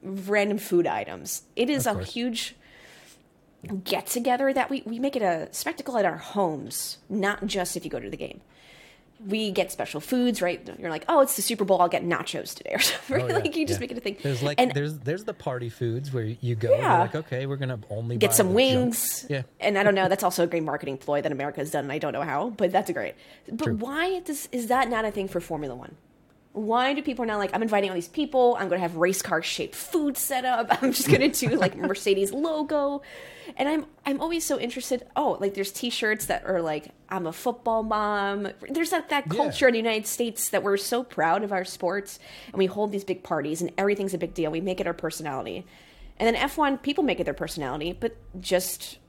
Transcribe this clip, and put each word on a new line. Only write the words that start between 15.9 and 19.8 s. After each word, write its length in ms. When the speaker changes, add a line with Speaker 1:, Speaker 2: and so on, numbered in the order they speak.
Speaker 2:
where 140
you 300
go, 160
Speaker 1:
Yeah. 100
Speaker 2:
you're 180
like, 160
"Okay, 300
we're 100
gonna 240
only 280
Speaker 1:
Get 140
Speaker 2:
buy 40
Speaker 1:
some 180
Speaker 2:
the 60
junk." 260
Speaker 1:
wings. 440
Speaker 2:
Yeah. 140
Speaker 1:
And 160
I 60